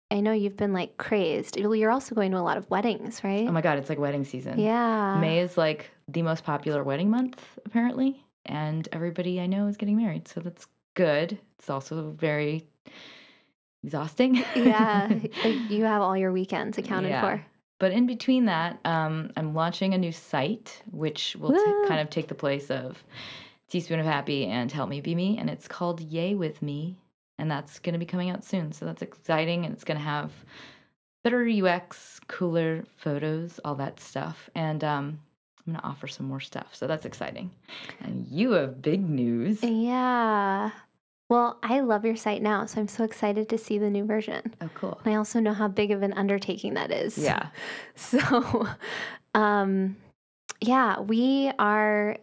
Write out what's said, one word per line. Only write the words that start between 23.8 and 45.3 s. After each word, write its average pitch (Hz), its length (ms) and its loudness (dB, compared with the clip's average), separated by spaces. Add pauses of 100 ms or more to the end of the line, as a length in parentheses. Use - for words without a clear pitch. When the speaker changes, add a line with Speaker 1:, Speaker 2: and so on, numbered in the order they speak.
Speaker 2:
of 156 60 0
Happy 139 420 0
and 120 240 -2
Help 139 180 -4
Me 143 100 -4
Be 151 140 -4
Me, 190 240 0
and - 120 -4
it's - 180 -10
called 175 340 -4
Yay 165 320 -2
With 165 300 -2
Me, 151 340 -6 (400)
and 156 140 -2
that's 147 260 -6
gonna 170 220 -4
be 170 60 -4
coming 180 260 -2
out - 120 -6
soon. 165 280 -4
So - 140 -10
that's 165 180 -6
exciting, 165 600 0
and - 100 -6
it's - 80 -20
gonna 151 160 -2
have 147 320 -4 (920)
better 240 220 2
U 208 220 4
X, - 600 -2
cooler 165 560 0 (120)
photos, 156 680 -4
all 147 120 -4
that 139 240 -6
stuff. - 560 -8
And, 156 280 -2
um, 147 360 -2 (480)
I'm 165 60 -4
gonna 156 120 -6
offer - 220 -8
some 135 180 -10
more 135 140 -6
stuff, - 340 -12
so - 140 -6
that's 156 180 -4
exciting. - 460 -8 (480)
And - 280 -8
you 208 260 0
have 131 280 0
big 180 260 0
news. 127 540 0
Speaker 1:
Yeah. 226 1120 2 (580)
Well, 240 320 4
I 247 200 2
love 220 240 2
your 226 100 4
site 208 260 -2
now, 214 260 2
so - 120 -4
I'm 208 80 0
so - 160 -2
excited 214 460 0
to 226 80 2
see 220 200 -2
the 208 120 2
new 202 160 0
version. 214 560 -2
Speaker 2:
Oh, 165 120 -8
cool. - 300 -6
Speaker 1:
And 214 100 4
I 214 40 4
also 214 240 2